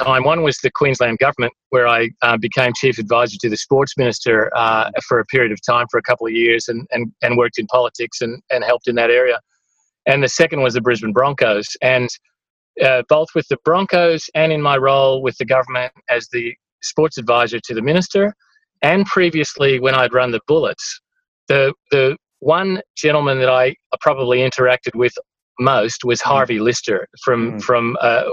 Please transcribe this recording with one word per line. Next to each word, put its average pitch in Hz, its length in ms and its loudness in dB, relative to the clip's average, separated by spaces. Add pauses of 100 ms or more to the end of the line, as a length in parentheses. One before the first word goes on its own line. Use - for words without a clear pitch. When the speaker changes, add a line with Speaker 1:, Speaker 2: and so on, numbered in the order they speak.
Speaker 1:
time. 131 240 0
One 160 180 0
was 143 160 0
the 131 120 -2
Queensland 123 480 0
government, 131 340 0 (180)
where 123 180 2
I, 117 220 0 (120)
uh, 117 140 2
became 120 380 -2
chief 127 240 0
advisor 113 420 0
to 117 100 -2
the 107 60 -2
sports 139 400 0
minister, 113 600 0
uh, 113 340 0 (180)
for 123 100 2
a 107 80 -2
period 120 260 0
of 101 140 -6
time, 120 240 0
for 123 80 -2
a 110 40 0
couple 120 240 -2
of 113 60 -4
years, 117 360 0
and, 120 240 -8
and, 117 200 -4 (100)
and 120 140 0
worked 120 220 0
in 110 80 -6
politics 120 540 -2
and, 120 200 -6 (100)
and 123 140 -2
helped 120 240 -2
in 120 60 -2
that 117 160 0
area. 120 300 2 (680)
And 139 160 2
the 131 60 0
second 156 340 0
was 123 120 0
the 123 60 -2
Brisbane 110 320 -2
Broncos. 120 560 0 (140)
And, 127 260 0 (760)
uh, 131 260 2
both 156 260 2
with 156 140 -2
the 135 180 -2
Broncos 175 680 0
and 160 160 2
in 151 120 -2
my 143 160 2
role 135 440 2
with 127 140 -4
the 131 80 -6
government 127 480 -2 (160)
as 120 240 -2
the 120 220 -6 (280)
sports - 360 -2
advisor 117 420 0
to - 140 -10
the 110 80 -4
minister, 185 520 0 (460)
and 180 260 2
previously 151 720 0
when 131 160 0
I'd 123 200 0
run 127 180 0
the 113 160 -4
Bullets, 143 520 -2 (480)
the, 139 240 2 (180)
the 135 260 2 (240)
one 185 420 0 (140)
gentleman 147 440 0
that 127 100 2
I 127 260 2 (240)
probably 131 380 2
interacted 127 560 0
with 120 180 0 (480)
most 123 440 0
was 120 160 0
Speaker 2:
Mm. - 40 -6
Speaker 1:
Harvey 127 360 0
Lister 113 460 -2 (160)
from, 117 300 -2
Speaker 2:
Mm. 104 100 -10
Speaker 1:
from, 120 380 0
uh, 117 320 2